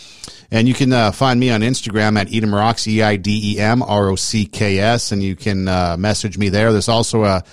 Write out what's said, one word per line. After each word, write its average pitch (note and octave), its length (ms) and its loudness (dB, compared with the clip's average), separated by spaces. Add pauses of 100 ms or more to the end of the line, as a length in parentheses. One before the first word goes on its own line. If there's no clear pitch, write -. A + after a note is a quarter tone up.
(520)
And A2+ 160 2
you B2+ 60 4
can, B2+ 180 2
uh, A2+ 200 2
find B2+ 280 0
me B2+ 100 2
on A2 120 0
Instagram G#2+ 560 0
at G2+ 160 -2
Edem G#2+ 200 0
Rocks, A2 320 0
E A2 160 0
I G#2+ 140 2
D G#2 400 -2
E G2+ 40 -4
M A2+ 220 2
R G2+ 280 0
O F#2+ 80 0
C G#2+ 280 -2
K G2 340 -2
S, A2+ 340 0
and G2 100 -2
you F#2+ 140 -4
can, F#2+ 320 -4
uh, F2+ 280 0
message G2+ 400 -4
me G2+ 120 0
there. G#2+ 240 2
There's G#2 160 0
also A2+ 340 0
a, F#2+ 300 0